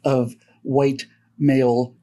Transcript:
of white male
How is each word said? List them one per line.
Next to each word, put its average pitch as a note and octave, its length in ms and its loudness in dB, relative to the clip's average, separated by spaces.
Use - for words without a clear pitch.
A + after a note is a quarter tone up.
of B2+ 300 0
white C#3 440 -2
male B2+ 640 0